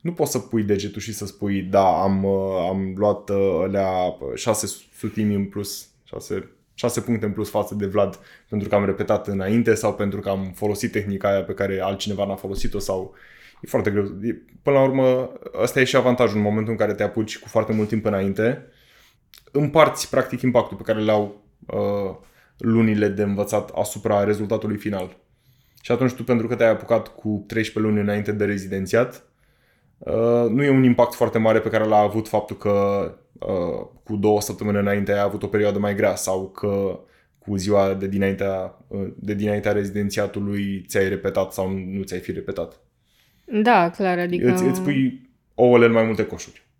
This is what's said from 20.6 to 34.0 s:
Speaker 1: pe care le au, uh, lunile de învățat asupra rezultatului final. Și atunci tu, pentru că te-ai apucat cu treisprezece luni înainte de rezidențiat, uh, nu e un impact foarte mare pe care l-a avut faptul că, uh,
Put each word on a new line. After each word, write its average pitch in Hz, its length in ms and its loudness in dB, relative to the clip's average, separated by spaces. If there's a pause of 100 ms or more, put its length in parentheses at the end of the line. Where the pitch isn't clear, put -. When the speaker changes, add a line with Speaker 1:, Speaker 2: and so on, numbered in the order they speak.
Speaker 1:
pe - 60 -14
care 110 180 0
le 107 100 2
au, 104 320 0 (220)
uh, 101 500 -4 (420)
lunile 110 500 4
de 98 160 -2
învățat 101 460 -2
asupra 101 540 0
rezultatului 104 540 -2
final. 95 400 -6 (640)
Și - 100 -6
atunci 120 200 2
tu, - 120 -12
pentru 117 240 0
că 120 80 -2
te-ai 113 140 4
apucat 110 380 0
cu 107 400 -6
treisprezece 110 460 -2
luni 104 100 2
înainte 104 280 -2
de 104 140 0
rezidențiat, 98 800 -2 (720)
uh, 120 520 2
nu 127 140 2
e 143 60 4
un 135 140 6
impact 120 300 6
foarte - 240 0
mare 110 220 4
pe 110 100 -2
care 110 160 2
l-a 107 120 4
avut 107 300 4
faptul 107 300 -2
că, 104 140 -2 (680)
uh, 85 480 -4 (160)